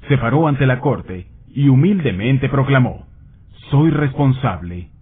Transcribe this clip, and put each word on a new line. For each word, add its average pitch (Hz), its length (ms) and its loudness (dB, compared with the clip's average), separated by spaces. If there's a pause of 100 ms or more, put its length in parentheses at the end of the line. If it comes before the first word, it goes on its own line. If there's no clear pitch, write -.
Se 139 100 2
paró 131 300 0
ante 143 180 0
la 127 140 0
corte 92 480 -6 (280)
y 139 140 2
humildemente 135 800 2
proclamó: 131 560 0 (640)
"Soy 147 200 4
responsable 131 1000 -2 (120)